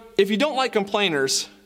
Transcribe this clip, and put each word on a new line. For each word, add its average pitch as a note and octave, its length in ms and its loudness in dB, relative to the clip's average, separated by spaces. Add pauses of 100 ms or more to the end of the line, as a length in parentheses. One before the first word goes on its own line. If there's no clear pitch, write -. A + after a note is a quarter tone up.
(180)
if F#3+ 120 2
you G#3+ 80 0
don't C#4+ 180 0
like B3+ 160 0
complainers, G3 760 0 (180)